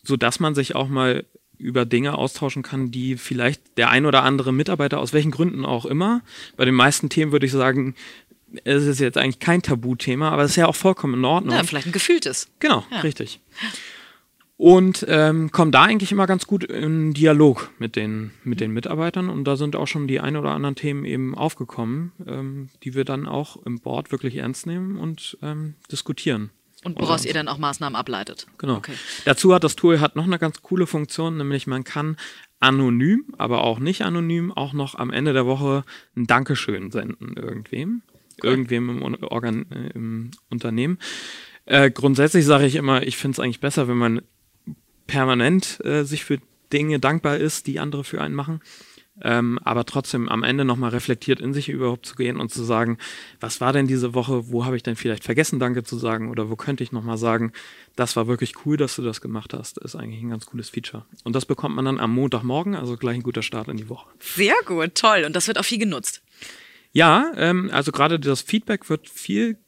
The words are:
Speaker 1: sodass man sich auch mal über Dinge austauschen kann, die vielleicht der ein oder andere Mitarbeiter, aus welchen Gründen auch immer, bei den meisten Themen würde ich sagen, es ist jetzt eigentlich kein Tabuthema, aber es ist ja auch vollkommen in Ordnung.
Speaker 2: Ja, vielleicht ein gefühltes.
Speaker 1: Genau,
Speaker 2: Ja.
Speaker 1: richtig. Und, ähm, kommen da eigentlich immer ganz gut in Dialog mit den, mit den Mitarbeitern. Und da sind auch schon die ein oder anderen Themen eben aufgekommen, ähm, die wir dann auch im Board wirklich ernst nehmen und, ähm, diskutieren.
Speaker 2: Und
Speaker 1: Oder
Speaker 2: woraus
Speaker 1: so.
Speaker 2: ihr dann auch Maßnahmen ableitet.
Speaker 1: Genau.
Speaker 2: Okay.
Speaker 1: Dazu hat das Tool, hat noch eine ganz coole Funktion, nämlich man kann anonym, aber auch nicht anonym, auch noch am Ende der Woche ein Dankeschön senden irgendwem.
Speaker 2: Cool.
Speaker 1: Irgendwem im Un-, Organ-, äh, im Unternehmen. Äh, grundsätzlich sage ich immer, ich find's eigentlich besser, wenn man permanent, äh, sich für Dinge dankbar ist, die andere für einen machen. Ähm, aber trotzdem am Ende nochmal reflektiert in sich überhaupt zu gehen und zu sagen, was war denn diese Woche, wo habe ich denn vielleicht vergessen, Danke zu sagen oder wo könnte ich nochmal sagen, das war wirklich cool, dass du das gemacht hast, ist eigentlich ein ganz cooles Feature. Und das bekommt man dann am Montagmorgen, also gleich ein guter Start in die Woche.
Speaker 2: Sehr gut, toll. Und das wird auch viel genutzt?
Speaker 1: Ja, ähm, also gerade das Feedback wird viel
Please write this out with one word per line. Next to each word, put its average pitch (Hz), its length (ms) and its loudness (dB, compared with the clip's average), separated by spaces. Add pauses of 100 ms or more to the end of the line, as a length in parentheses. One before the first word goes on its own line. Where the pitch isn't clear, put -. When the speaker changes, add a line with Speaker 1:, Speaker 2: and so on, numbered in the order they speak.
Speaker 1:
sodass 120 360 0
man 156 160 2
sich 139 200 -2
auch 135 140 0
mal 131 360 0 (340)
über 123 280 0
Dinge 127 320 0
austauschen 135 440 -4
kann, 131 280 -4
die 127 260 -4
vielleicht 123 640 -4
der 120 120 4
ein 135 160 6
oder 135 160 6
andere 131 300 2
Mitarbeiter, 147 480 2
aus 131 120 -4
welchen 151 180 4
Gründen 139 340 -2
auch 123 220 -2
immer, 208 360 2 (340)
bei 131 80 2
den 127 100 6
meisten 135 340 4
Themen 156 240 2
würde 139 140 4
ich 127 60 0
sagen, 131 420 2 (720)
es 143 200 4
ist 139 160 0
jetzt 123 180 2
eigentlich 127 220 0
kein 175 220 4
Tabuthema, 127 680 0
aber 143 120 2
es 143 100 2
ist - 40 2
ja 170 100 6
auch 165 100 2
vollkommen 180 380 2
in 127 100 0
Ordnung. 170 320 2
Speaker 2:
Ja, - 80 2
vielleicht 147 220 -4
ein 175 60 -6
gefühltes. - 560 0 (120)
Speaker 1:
Genau, 277 300 2
Speaker 2:
Ja. 220 100 -4
Speaker 1:
richtig. - 400 -4 (1160)
Und, 185 520 8
ähm, 156 420 4
kommen 160 220 4
da 131 100 8
eigentlich 208 300 4
immer 196 160 2
ganz 185 180 2
gut 190 160 0
in 156 500 0
Dialog 147 680 6
mit 117 160 -4
den, 110 340 -4 (140)
mit 117 160 -2
den 110 100 -2
Mitarbeitern. 160 580 -2
Und 147 160 -4
da 139 120 2
sind 147 180 -4
auch 147 140 -2
schon 147 180 -4
die 135 140 0
ein 147 160 -2
oder 143 160 -2
anderen 143 240 -2
Themen 143 280 -4
eben 131 300 -4
aufgekommen, 131 760 -6 (120)
ähm, 135 440 -10 (160)
die 127 100 -10
wir 135 100 -2
dann 139 220 -4
auch - 300 -6 (100)
im 120 140 -6
Board 131 320 -6
wirklich 135 240 -6
ernst 131 300 -8
nehmen 185 300 -6
und, 160 460 -8
ähm, 151 320 -8 (160)
diskutieren. 123 600 -4 (340)
Speaker 2:
Und 180 140 -6
Speaker 1:
Oder - 100 -2
Speaker 2:
woraus 160 140 2
Speaker 1:
so. - 60 -4
Speaker 2:
ihr 151 60 -2
dann 151 140 -2
auch 143 100 -6
Maßnahmen 139 380 -2
ableitet. 113 500 -6 (120)
Speaker 1:
Genau. 131 180 -2
Speaker 2:
Okay. 117 160 -10 (320)
Speaker 1:
Dazu 185 280 4
hat 175 120 4
das 151 100 0
Tool, 165 240 4
hat 147 160 2
noch 156 100 -2
eine 180 140 0
ganz 156 240 -4
coole 175 240 0
Funktion, 160 500 -4
nämlich 139 300 -2
man 131 160 -4
kann 156 340 -6 (440)
anonym, 135 640 4 (120)
aber - 280 0
auch 117 160 2
nicht 180 220 -2
anonym, 170 500 -2
auch 135 200 -6
noch 143 220 -4
am 127 160 -6
Ende 143 220 0
der 127 140 2
Woche 139 360 0 (340)
ein 120 120 -2
Dankeschön 117 640 0
senden - 440 -8
irgendwem. 151 680 -8 (400)
Speaker 2:
Cool. 117 80 2
Speaker 1:
Irgendwem 120 400 0
im 127 120 -6
Un-, 131 220 -6
Organ-, 117 480 -4
äh, - 220 -10
im 113 360 -8 (180)
Unternehmen. 120 500 -2 (680)
Äh, 139 240 6
grundsätzlich 143 540 4
sage 143 220 6
ich 135 100 2
immer, 135 280 2
ich 127 120 -4
find's 135 240 -4
eigentlich 123 200 -4
besser, 143 280 0
wenn 123 100 0
man 117 240 2 (840)
permanent, 131 800 2
äh, 147 200 0
sich 147 200 -6
für 139 140 -2 (340)
Dinge 147 260 2
dankbar 147 380 0
ist, - 300 -2
die 143 120 -6
andere 147 260 -6
für - 180 -8
einen 147 120 -6
machen. 151 260 -6 (600)
Ähm, 120 400 0
aber 120 220 0
trotzdem 127 460 -4
am 113 120 0
Ende 135 220 0
nochmal 123 260 0
reflektiert 120 500 -2
in 135 120 -6
sich 143 160 -4
überhaupt 127 380 -4
zu - 100 -16
gehen 123 240 -4
und 113 100 -6
zu 120 140 -8
sagen, 117 320 0 (420)
was - 220 -10
war 127 140 2
denn 139 120 2
diese 123 280 -2
Woche, 123 360 -2
wo 120 140 0
habe 127 120 -2
ich 117 60 -6
denn 113 140 -4
vielleicht 110 260 -4
vergessen, 131 380 0
Danke 123 240 -2
zu 120 140 -8
sagen 113 320 -4
oder 110 200 -4
wo 110 60 -4
könnte 135 260 -6
ich 117 80 -8
nochmal 113 280 -6
sagen, 113 340 0 (420)
das 123 220 -2
war 113 100 0
wirklich 120 280 -2 (120)
cool, 147 120 0
dass 139 180 -2
du 131 60 -6
das 113 180 -4
gemacht 110 320 -10
hast, - 260 -12
ist - 160 -14
eigentlich 113 280 -12
ein 117 80 -8
ganz 110 160 -10
cooles 117 240 -12
Feature. - 340 -12 (180)
Und 117 140 -4
das 127 100 -2
bekommt - 300 -4
man 131 80 -2
dann 135 160 -2
am 113 120 -2
Montagmorgen, 131 600 -2
also 123 220 -6
gleich 120 200 -4
ein 120 60 -6
guter 117 200 -6
Start 110 260 -8
in 123 80 -8
die 107 140 -12
Woche. - 180 -16 (100)
Speaker 2:
Sehr 202 360 0 (100)
gut, 170 320 -4
toll. 214 300 6
Und 160 100 -4
das 175 100 0
wird 220 120 0
auch 196 80 0
viel 233 120 -2
genutzt? 190 440 -4 (720)
Speaker 1:
Ja, 170 440 6
ähm, 180 360 2
also 143 200 0
gerade 156 260 2
das 139 220 0
Feedback - 480 -4
wird 156 200 -4
viel 220 600 -2